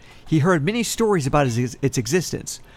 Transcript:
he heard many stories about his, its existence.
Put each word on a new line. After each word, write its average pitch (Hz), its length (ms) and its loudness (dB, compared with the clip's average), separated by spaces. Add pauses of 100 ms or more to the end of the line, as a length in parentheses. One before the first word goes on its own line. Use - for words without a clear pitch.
(260)
he 156 140 2
heard 160 240 2
many 226 180 0
stories 202 440 0
about 143 200 2
his, 123 340 -2
its 127 160 0
existence. 135 600 -4 (180)